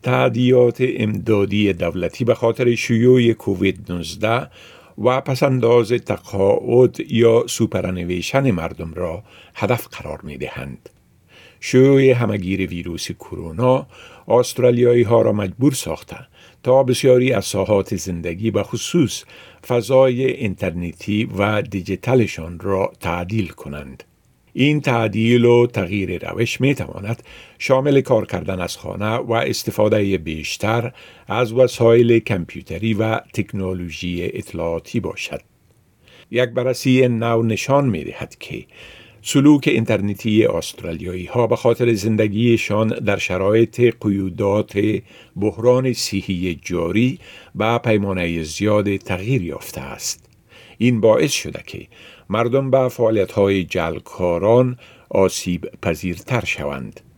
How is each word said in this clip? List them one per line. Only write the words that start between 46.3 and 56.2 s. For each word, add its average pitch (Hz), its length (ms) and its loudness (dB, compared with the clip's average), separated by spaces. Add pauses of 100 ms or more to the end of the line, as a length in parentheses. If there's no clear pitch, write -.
جاری 92 560 -2 (360)
به 110 240 0
پیمانهٔ 92 640 0
زیاد 101 540 0
تغییر 98 460 -4
یافته - 380 -10
است. - 460 -12 (520)
این 117 220 2
باعث 113 320 4
شده - 340 -8
که - 200 -16 (420)
مردم 120 420 0
به 127 180 2
فعالیت‌های 101 760 2
جعلکاران 90 1120 0 (300)
آسیب 90 640 0 (120)
پذیرتر 90 600 -4